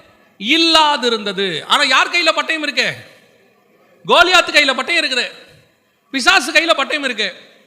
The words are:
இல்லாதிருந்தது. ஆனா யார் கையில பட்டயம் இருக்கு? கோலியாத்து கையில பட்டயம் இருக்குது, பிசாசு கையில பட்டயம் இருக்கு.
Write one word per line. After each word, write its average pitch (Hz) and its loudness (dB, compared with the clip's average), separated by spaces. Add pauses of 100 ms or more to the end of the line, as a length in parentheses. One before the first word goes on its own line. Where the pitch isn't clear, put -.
(400)
இல்லாதிருந்தது. 233 0
ஆனா 269 0
யார் 277 2
கையில 320 0
பட்டயம் 320 -4
இருக்கு? 240 -4 (1120)
கோலியாத்து 339 2
கையில 294 2
பட்டயம் 302 -2
இருக்குது, 247 -4 (800)
பிசாசு 311 0
கையில 311 2
பட்டயம் 277 -4
இருக்கு. 214 -6